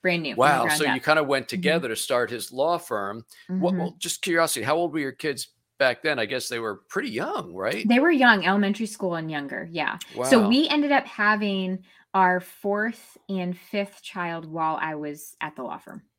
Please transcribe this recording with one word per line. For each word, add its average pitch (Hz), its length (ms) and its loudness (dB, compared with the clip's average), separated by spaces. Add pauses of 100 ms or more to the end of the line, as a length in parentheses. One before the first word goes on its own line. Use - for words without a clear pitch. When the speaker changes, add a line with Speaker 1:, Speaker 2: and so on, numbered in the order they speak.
Speaker 1:
brand 175 200 0
new 131 120 -6
from - 20 -6
the 117 40 0
Speaker 2:
Wow. 131 240 6
Speaker 1:
ground 151 140 2
Speaker 2:
So 156 60 2
you 135 80 2
Speaker 1:
up. 127 100 -2
Speaker 2:
kinda 156 220 4
went 135 220 0
Speaker 1:
Mm-hmm. - 40 -14
Speaker 2:
together 135 380 0
to 110 80 -4
start 120 340 -2
his 113 220 -8
law 151 260 0
firm. 107 460 -6 (240)
What, 185 240 0
Speaker 1:
Mm-hmm. 180 60 0
Speaker 2:
well, 175 200 -4
just - 240 -6
curiosity, 165 420 0
how 143 120 2
old 170 160 0
were 160 60 -4
your 135 140 -2
kids 139 360 -6 (300)
back 127 240 2
then? 151 160 0
I 110 80 0
guess 127 240 -4
they 120 80 -4
were 107 320 -6
pretty 247 180 -4
young, 175 460 -6
right? 151 340 -2
Speaker 1:
They 240 120 6
were 330 100 4
young, 240 340 6
elementary 202 400 2
school 185 300 -4
and 160 160 -6
younger. 143 420 -8
Yeah. 156 240 -4 (300)
So 262 140 6
Speaker 2:
Wow. 202 80 4
Speaker 1:
we 285 200 4
ended 285 240 2
up 277 140 2
having 196 760 0 (280)
our 185 280 4
fourth 208 760 -6 (140)
and 180 260 -4
fifth 202 460 -8
child 170 420 -8
while 160 360 -2
I 156 140 -4
was 147 460 -10
at - 160 -8
the 131 60 -12
law 80 160 -8
firm. - 240 -18 (160)